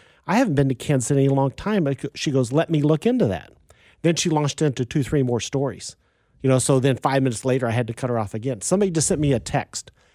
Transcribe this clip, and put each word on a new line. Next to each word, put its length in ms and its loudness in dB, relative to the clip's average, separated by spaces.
"I 120 0
haven't 180 2
been 140 2
to 60 -2
Kansas 340 -2
City 160 4
in 60 4
a 40 2
long 160 2
time." 360 -2
She 160 -4
goes, 200 0
"Let 200 0
me 100 2
look 240 2
into 220 2
that." 240 -6
Then 140 2
she 160 -2
launched 320 0
into 220 0
two, 180 -2
three 180 0
more 200 0
stories. 540 -6
You 80 0
know, 80 4
so 220 2
then 160 2
five 260 2
minutes 220 -2
later, 240 0
I 40 0
had 160 0
to 60 -8
cut 160 -6
her 80 -2
off 160 -4
again. 280 -6
Somebody 300 0
just 180 0
sent 100 0
me 140 2
a 80 2
text. 500 -6